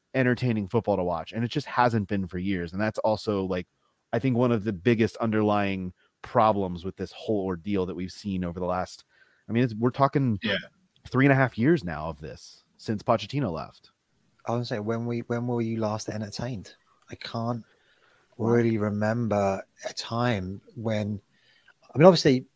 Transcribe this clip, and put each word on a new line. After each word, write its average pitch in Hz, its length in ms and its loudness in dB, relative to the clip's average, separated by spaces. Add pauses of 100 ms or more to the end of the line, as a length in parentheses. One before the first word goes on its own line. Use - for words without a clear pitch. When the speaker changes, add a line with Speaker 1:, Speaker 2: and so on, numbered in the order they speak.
(140)
Speaker 1:
entertaining 123 560 2
football 104 260 2
to 92 80 -2
watch. 85 300 -4
And 110 100 -2
it 120 60 -2
just - 180 -4
hasn't 113 400 2
been 98 200 -2
for 92 100 -8
years. 90 340 -4
And 92 100 -6
that's 107 180 -2
also, 107 440 0
like, 92 240 -4 (460)
I 120 60 0
think 127 180 2
one 123 140 4
of 110 120 0
the 107 100 -2
biggest 110 440 2
underlying 104 760 0 (280)
problems 98 640 2
with 95 100 -8
this 92 160 -8
whole 104 340 -4
ordeal 92 400 -2
that 90 100 -8
we've 90 160 -6
seen 95 320 -4
over 87 160 -6
the 90 60 -4
last, 90 380 -4 (440)
I 110 60 -6
mean, 120 100 2
it's, 117 100 -2
we're 113 160 0
talking 135 540 2
Speaker 2:
Yeah. 98 140 -2 (500)
Speaker 1:
three 131 180 4
and 139 60 8
a 135 40 6
half 131 220 0
years 131 260 2
now 78 260 -6
of 76 100 -10
this - 440 -16 (140)
since 110 240 -6
Pochettino 113 500 0
left. - 400 -12 (540)
Speaker 3:
I 117 60 -4
wanna 120 140 -2
say, 117 140 -4
when 113 260 -4
we, 120 160 -4
when 120 260 -4
were 120 140 -2
you 113 180 -4
last 107 300 -2
entertained? 107 640 -8 (340)
I - 60 -12
can't 117 480 -6 (720)
Speaker 4:
Wow. 113 120 0
Speaker 3:
really 117 280 4
remember 104 880 0 (240)
a - 40 -10
time 107 680 -4 (140)
when, 107 440 -4 (760)
I - 40 -2
mean, 147 80 10
obviously 151 400 8 (100)